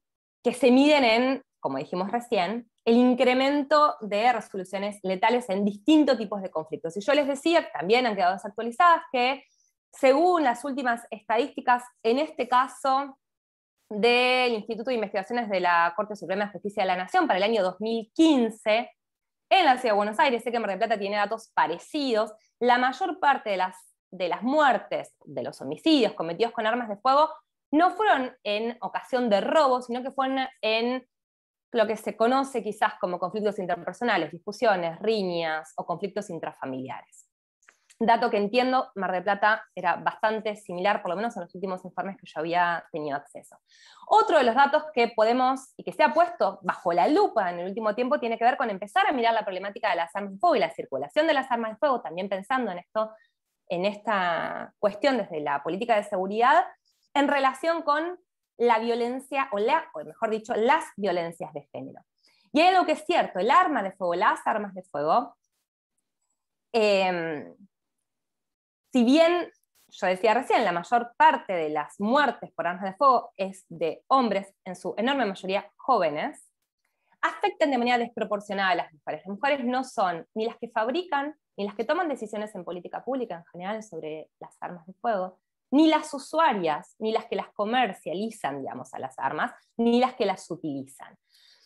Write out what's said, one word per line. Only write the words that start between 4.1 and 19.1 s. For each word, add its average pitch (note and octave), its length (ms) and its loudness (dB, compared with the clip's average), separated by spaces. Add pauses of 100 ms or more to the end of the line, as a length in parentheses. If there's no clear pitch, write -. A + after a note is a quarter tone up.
resoluciones G3+ 680 -6
letales G#3 460 -2
en G3 160 0
distintos C4+ 540 4
tipos G#3 240 -8
de F#3 80 -10
conflictos. D#3 480 -8
Y - 20 -4
yo C4+ 140 0
les C#4+ 120 2
decía, D#4 460 0
también G#3+ 340 2
han G#3+ 100 -2
quedado F#3 180 2
desactualizadas, A#3+ 760 2
que C4 340 -2 (460)
según D#4 540 4
las A#3+ 180 0
últimas B3 480 -4
estadísticas, B3 720 -2 (180)
en A#3 160 2
este D4+ 300 -4
caso C4+ 720 0 (720)
del B3 640 2
Instituto A3 380 -6
de B3 60 0
Investigaciones G#3+ 520 -4
de F#3+ 120 0
la E3+ 360 2
Corte G#3 200 -4
Suprema F#3+ 300 -4
de G3+ 60 -12
Justicia G#3 300 -6
de F#3+ 60 0
la F#3 80 0
Nación C#4 300 0
para A3 120 0
el F#3+ 60 2
año A3 180 0
dos F3+ 180 -4
mil A3+ 340 -6
quince, A#3+ 760 2 (580)